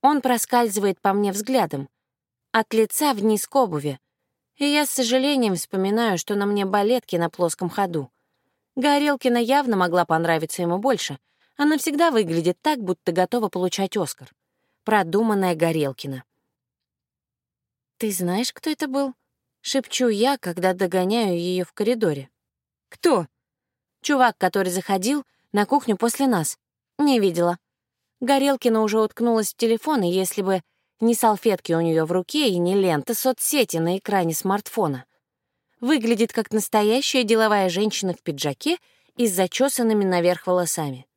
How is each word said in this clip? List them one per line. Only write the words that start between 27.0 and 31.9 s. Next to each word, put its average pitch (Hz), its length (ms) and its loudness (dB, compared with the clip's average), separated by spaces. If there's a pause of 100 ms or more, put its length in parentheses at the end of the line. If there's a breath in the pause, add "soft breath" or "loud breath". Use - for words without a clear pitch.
видела". 175 400 2 (600)
Горелкина 262 600 2
уже 214 200 2
уткнулась 220 500 0
в - 60 -20
телефон, 233 460 0
и 175 80 0
если 185 300 -2
бы 185 220 0 (380)
не 233 140 2
салфетки 208 580 0
у 165 80 2
нее 160 240 2